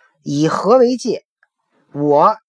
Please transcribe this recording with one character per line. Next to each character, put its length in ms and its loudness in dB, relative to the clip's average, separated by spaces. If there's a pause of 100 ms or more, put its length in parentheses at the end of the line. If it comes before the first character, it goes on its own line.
(220)
以 260 -2
河 280 0
为 220 2
界， 260 -8 (680)
我 440 2 (120)